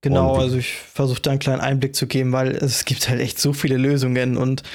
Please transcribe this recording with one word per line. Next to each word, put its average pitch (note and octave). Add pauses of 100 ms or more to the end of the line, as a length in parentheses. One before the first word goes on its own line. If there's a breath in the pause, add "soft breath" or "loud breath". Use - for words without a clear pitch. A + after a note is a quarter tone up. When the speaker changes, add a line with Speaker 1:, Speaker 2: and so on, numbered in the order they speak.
Speaker 1:
Genau, C3+
Speaker 2:
Und C3+
Speaker 1:
also B2+
ich B2
versuch C3
da -
einen C#3
kleinen C3+
Einblick C3+
zu -
geben, B2+
weil C3
es -
gibt -
halt A#2+
echt A#2+
so C#3+
viele C#3
Lösungen B2+
und C3 (120)